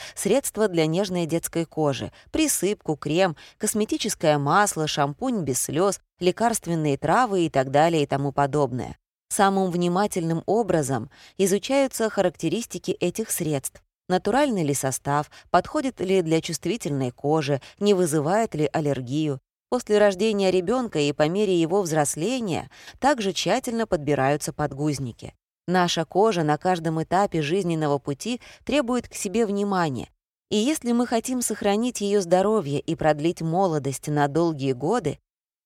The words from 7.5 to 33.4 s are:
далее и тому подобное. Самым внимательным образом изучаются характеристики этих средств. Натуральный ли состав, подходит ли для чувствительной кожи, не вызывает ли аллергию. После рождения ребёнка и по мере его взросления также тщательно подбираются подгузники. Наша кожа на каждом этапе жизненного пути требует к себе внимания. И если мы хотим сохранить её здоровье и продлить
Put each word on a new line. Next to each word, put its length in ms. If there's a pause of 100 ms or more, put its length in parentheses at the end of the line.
далее 320
и 40
тому 260
подобное. 680 (320)
Самым 400
внимательным 760
образом 640 (280)
изучаются 720
характеристики 800
этих 400
средств. 520 (280)
Натуральный 540
ли 100
состав, 560 (200)
подходит 500
ли 200
для 220
чувствительной 720
кожи, 500 (160)
не 160
вызывает 600
ли 200
аллергию. 680 (300)
После 280
рождения 520
ребёнка 480
и 140
по 160
мере 260
его 280
взросления 880 (300)
также 340
тщательно 520
подбираются 680
подгузники. 800 (320)
Наша 400
кожа 360
на 140
каждом 460
этапе 400
жизненного 560
пути 420 (240)
требует 460
к 40
себе 300
внимания. 640 (400)
И 80
если 360
мы 140
хотим 360
сохранить 580
её 220
здоровье 580
и 140
продлить 480